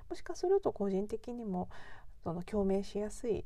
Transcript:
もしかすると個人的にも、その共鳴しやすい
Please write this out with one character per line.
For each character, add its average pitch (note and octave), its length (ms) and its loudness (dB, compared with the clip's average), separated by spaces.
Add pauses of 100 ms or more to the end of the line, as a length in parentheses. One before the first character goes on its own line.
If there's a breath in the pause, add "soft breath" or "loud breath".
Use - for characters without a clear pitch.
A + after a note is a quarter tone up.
も F4 60 -4
し - 80 -4
か - 140 -4
す - 100 2
る F#4+ 140 8
と A3+ 120 2
個 G3+ 180 0
人 F#3+ 180 2
的 A3+ 260 -4
に A#3+ 100 -6
も、 F#3 240 0 (540 loud breath)
そ E3+ 100 -2
の F3 100 -2
共 G3+ 220 2
鳴 G3 200 4
し G3 140 -4
や G#3 120 -2
す - 180 -4
い G3+ 180 2